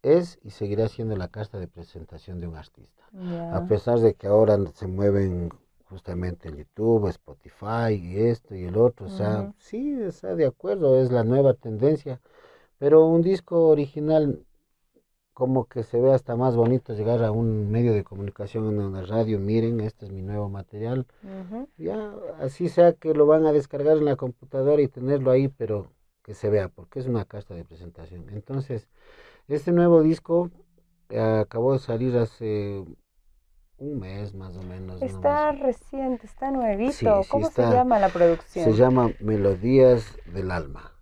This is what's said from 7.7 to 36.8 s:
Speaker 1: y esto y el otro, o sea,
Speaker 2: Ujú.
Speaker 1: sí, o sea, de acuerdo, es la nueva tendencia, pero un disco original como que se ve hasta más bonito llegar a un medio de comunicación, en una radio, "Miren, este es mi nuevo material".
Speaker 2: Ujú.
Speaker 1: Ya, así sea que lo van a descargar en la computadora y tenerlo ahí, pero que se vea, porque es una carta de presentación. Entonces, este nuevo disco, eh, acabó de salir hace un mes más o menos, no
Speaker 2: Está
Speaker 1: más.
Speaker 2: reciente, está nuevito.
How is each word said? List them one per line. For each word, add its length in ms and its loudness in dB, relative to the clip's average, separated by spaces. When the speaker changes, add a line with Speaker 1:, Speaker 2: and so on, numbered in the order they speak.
Speaker 1:
y 340 -6
esto 280 -4
y 80 -10
el 140 -4
otro, 300 0
o 20 -12
sea, 320 -2
Speaker 2:
Ujú. 160 -10
Speaker 1:
sí, 440 -8
o 100 -6
sea, 240 -8
de 100 2
acuerdo, 560 2
es 100 0
la 120 2
nueva 300 4
tendencia, 680 -2
pero 260 6
un 160 4
disco 480 2
original 760 0
como 340 -2
que 160 -8
se 180 -2
ve 120 6
hasta 220 -2
más 200 0
bonito 380 0
llegar 300 0
a 80 0
un 400 -2
medio 220 2
de 100 0
comunicación, 680 -8
en 100 -2
una 240 -6
radio, 360 -2
"Miren, 420 0
este 240 -10
es 60 -16
mi 100 -12
nuevo 280 -8
material". 580 -8
Speaker 2:
Ujú. 440 -14
Speaker 1:
Ya, 360 -10
así 300 -6
sea 240 6
que 200 -4
lo 140 6
van 180 6
a 80 4
descargar 440 2
en 80 2
la 120 2
computadora 640 0
y 80 2
tenerlo 420 0
ahí, 180 4
pero 380 -6
que 120 -18
se 140 -4
vea, 200 2
porque 300 -16
es 80 -8
una 180 -2
carta 300 -16
de 100 -14
presentación. 680 -20
Entonces, 580 -8
este 240 -4
nuevo 320 6
disco, 480 0
eh, 100 -4
acabó 540 0
de 60 0
salir 380 -2
hace 680 -4
un 220 -10
mes 360 -12
más 220 -16
o 60 -14
menos, 400 -12
no 40 -6
Speaker 2:
Está 440 0
Speaker 1:
más. 80 -8
Speaker 2:
reciente, 680 -6
está 240 -8
nuevito. 420 -2